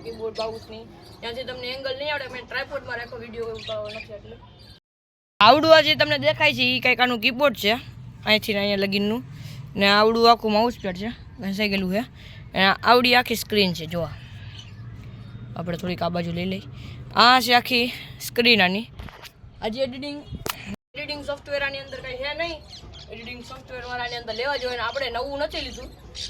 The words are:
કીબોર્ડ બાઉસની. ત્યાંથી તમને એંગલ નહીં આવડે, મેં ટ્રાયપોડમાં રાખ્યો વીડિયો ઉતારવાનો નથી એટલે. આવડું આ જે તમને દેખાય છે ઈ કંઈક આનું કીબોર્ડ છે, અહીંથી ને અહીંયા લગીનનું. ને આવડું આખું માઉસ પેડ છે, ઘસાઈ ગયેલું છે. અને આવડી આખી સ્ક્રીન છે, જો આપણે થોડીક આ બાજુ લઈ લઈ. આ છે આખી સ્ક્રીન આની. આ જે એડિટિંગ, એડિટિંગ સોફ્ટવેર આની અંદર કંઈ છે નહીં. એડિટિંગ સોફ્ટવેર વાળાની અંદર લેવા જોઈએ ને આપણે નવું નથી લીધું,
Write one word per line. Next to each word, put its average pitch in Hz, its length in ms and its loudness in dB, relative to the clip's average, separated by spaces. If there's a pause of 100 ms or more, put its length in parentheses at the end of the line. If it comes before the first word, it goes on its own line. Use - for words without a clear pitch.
કીબોર્ડ 220 340 -8
બાઉસની. 220 480 -8 (340)
ત્યાંથી 240 240 -10
તમને 254 240 -10
એંગલ 269 300 -6
નહીં 294 160 -4
આવડે, 269 140 -6
મેં 247 180 -12
ટ્રાયપોડમાં 262 520 -8
રાખ્યો 240 220 -10
વીડિયો 233 260 -10
ઉતારવાનો 220 540 -8
નથી 214 140 -16
એટલે. 208 220 -16 (1040)
આવડું 302 380 10
આ 311 40 8
જે 302 140 4
તમને 294 240 2
દેખાય 302 340 2
છે 247 100 0
ઈ 247 160 2
કંઈક 247 200 2
આનું 247 220 2
કીબોર્ડ 254 340 2
છે, 202 180 0 (520)
અહીંથી 214 280 2
ને 202 60 0
અહીંયા 202 260 0
લગીનનું. 202 380 0 (520)
ને 196 140 4
આવડું 226 420 8
આખું 226 220 4
માઉસ 226 280 4
પેડ 180 160 -6
છે, 214 140 -6 (280)
ઘસાઈ 202 300 -2
ગયેલું 196 240 0
છે. 214 100 0 (500)
અને 190 120 4 (180)
આવડી 247 320 8
આખી 240 200 4
સ્ક્રીન 202 380 2
છે, 160 120 -8
જો 170 160 -4 (1600)
આપણે 170 200 -6
થોડીક 180 260 -4
આ 170 60 0
બાજુ 175 220 -2
લઈ 175 140 -2
લઈ. 190 180 -4 (520)
આ 247 240 8
છે 247 140 2
આખી 240 340 4 (400)
સ્ક્રીન 233 340 4
આની. 190 260 2 (760)
આ 226 80 -4
જે 226 140 -6
એડિટિંગ, 277 360 -8 (760)
એડિટિંગ 294 280 -8
સોફ્ટવેર 285 400 -6
આની 277 140 -4
અંદર 269 240 -12
કંઈ 254 160 -10
છે 285 160 -4
નહીં. 320 280 -6 (500)
એડિટિંગ 240 320 -14
સોફ્ટવેર 254 420 -14
વાળાની 247 300 -6
અંદર 226 200 -8
લેવા 269 220 -2
જોઈએ 247 200 -4
ને 233 60 -4
આપણે 240 260 -4
નવું 277 300 -6
નથી 311 220 -4
લીધું, 247 280 -12 (400)